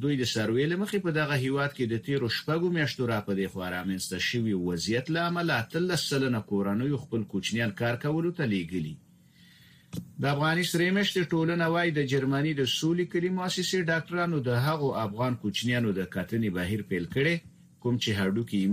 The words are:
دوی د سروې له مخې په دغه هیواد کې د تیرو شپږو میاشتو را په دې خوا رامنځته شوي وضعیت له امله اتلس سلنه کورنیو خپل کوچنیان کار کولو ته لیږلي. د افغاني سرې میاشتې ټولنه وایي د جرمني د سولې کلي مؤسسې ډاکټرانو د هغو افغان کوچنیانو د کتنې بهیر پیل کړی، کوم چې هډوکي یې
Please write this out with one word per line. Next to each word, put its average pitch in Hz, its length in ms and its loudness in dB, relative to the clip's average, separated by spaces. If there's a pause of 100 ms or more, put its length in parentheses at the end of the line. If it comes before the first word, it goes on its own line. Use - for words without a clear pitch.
دوی 143 160 2
د 127 80 0
سروې 113 420 2
له 175 100 0
مخې 208 220 -2
په 180 120 0
دغه 151 240 0
هیواد 135 380 0
کې 131 140 -2
د 113 120 0
تیرو 131 300 0
شپږو 160 420 0
میاشتو 147 360 0
را 110 140 0
په 101 140 -4
دې 95 120 0
خوا 90 240 -6
رامنځته 92 480 -4
شوي 110 360 0
وضعیت 87 560 0
له 160 160 0
امله 170 280 0
اتلس 165 540 0
سلنه 131 320 2
کورنیو 101 640 0
خپل 113 180 -2
کوچنیان 104 480 -2
کار 117 260 -2
کولو 156 340 0
ته 170 160 -2
لیږلي. 85 480 -2 (1200)
د 135 60 -2
افغاني 156 400 2
سرې 170 280 2
میاشتې 190 380 2
ټولنه 165 380 2
وایي 170 220 2
د 151 160 0
جرمني 139 480 2
د 139 100 0
سولې 170 480 2
کلي 180 180 0
مؤسسې 185 480 0 (120)
ډاکټرانو 165 500 0
د 123 100 0 (160)
هغو 151 280 0
افغان 113 420 0
کوچنیانو 113 560 0
د 92 120 0
کتنې 104 460 -2
بهیر 92 320 -2
پیل 87 240 -2
کړی، 143 300 0 (440)
کوم 123 180 2
چې 117 200 0
هډوکي 101 400 0
یې 98 140 2